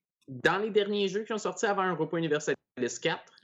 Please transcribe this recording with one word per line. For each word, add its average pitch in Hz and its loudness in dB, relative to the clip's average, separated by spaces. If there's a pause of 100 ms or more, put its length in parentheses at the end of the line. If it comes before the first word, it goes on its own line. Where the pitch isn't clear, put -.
(280)
dans 156 2
les 214 -2
derniers 202 2
jeux 208 -4
qui 226 -4
ont 214 -2
sorti 190 -4
avant 190 2
Europa 160 0
Universalis 151 0 (440)
quatre, - -4 (120)